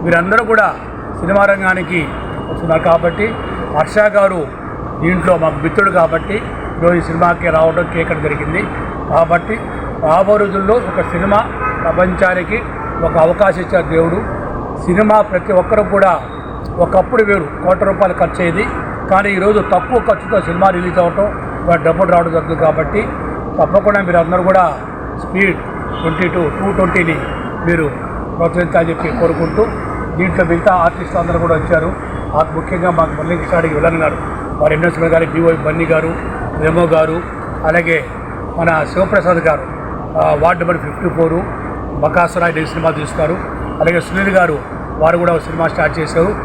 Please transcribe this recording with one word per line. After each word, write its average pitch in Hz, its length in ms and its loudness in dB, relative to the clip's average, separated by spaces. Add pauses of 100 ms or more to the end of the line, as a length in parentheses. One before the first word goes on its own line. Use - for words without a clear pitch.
వీరందరూ 175 400 2
కూడా 208 300 2 (460)
సినిమా 196 240 4
రంగానికి 185 640 0 (420)
వస్తున్నారు. 165 320 0
కాబట్టి 170 520 2 (440)
హర్ష 156 200 0
గారు 196 480 2 (540)
దీంట్లో 175 360 2
మాకు 160 180 0
మిత్రుడు 160 360 0
కాబట్టి 165 440 2 (440)
ఈరోజు 170 160 4
ఈ 170 60 2
సినిమాకి 170 500 0
రావడం, 160 440 2
కేకడం 165 280 -2
జరిగింది. 147 400 -2 (480)
కాబట్టి 165 440 2 (480)
రాబో 190 340 4
రోజుల్లో 196 380 2
ఒక 240 260 0 (120)
సినిమా 196 260 2 (440)
ప్రపంచానికి 180 800 0 (400)
ఒక 160 160 0
అవకాశం 175 420 4
ఇచ్చారు 175 260 0
దేవుడు. 165 320 2 (680)
సినిమా 214 360 4
ప్రతి 196 320 -2
ఒక్కరు 190 300 4
కూడా, 185 380 4 (580)
ఒకప్పుడు 190 440 4
వేరు 196 260 2 (160)
కోట్ల 185 200 2
రూపాయలు 190 300 2
ఖర్చు - 280 0
అయ్యేది, 175 240 0 (440)
కానీ 196 200 4
ఈరోజు 202 280 2
తక్కువ 196 400 0 (100)
ఖర్చుతో 202 320 0
సినిమా 170 280 2
రిలీజ్ 180 300 0
అవటం, 180 280 2 (560)
డబ్బులు 165 300 2
రావడం 170 180 4
జరుగుతుంది. 156 300 -2
కాబట్టి 160 480 0 (500)
తప్పకుండా 196 420 4
మీరు 175 160 0
అందరూ 170 260 2
కూడా 175 360 2 (440)
స్పీడ్ 185 360 0 (420)
ట్వంటీ 165 280 -2
టూ, 165 200 0
టూ 196 240 -2
ట్వంటీని 175 460 0 (480)
మీరు 165 240 0 (460)
ప్రోత్సహించాలని 170 540 2
చెప్పి 165 180 -4 (120)
కోరుకుంటూ, 165 460 2 (500)
దీంట్లో 180 280 0
మిగతా 170 300 2
ఆర్టిస్టులు 175 460 0
అందరూ 170 180 -2
కూడా 165 160 2
వచ్చారు. 160 380 0 (420)
మాకు 156 180 0
ముఖ్యంగా 170 380 -2
మాకు 156 320 0
మల్లికార్జున 160 520 0
విలన్ 160 280 2
గారు, 151 140 0 (440)
వారు 156 120 4
ఎన్నో 160 180 2
సినిమాలు 165 220 0
కానీ, 165 140 4
డివై 165 260 2
బన్నీ 156 320 0
గారు, 160 300 0 (480)
రెమో 160 200 2
గారు, 160 400 2 (420)
అలాగే 160 400 0 (540)
మన 160 340 2
శివప్రసాద్ 185 440 2
గారు, 160 260 2 (560)
ఆ, 156 240 2
వార్డు 170 220 2
నెంబర్ 170 140 0
ఫిఫ్టీ 147 380 -6
ఫోర్, 165 220 2 (600)
బకాసుర 170 440 2
ఆయన 160 200 0
సినిమా 160 260 -2
తీస్తారు. 151 460 -2 (440)
అలాగే 165 200 2
సునీల్ 196 280 -2
గారు, 175 300 2 (400)
వారు 165 200 4
కూడా 175 140 2
ఒక 160 80 2
సినిమా 160 280 -2
స్టార్ట్ 151 300 -2
చేశారు. 165 360 0 (100)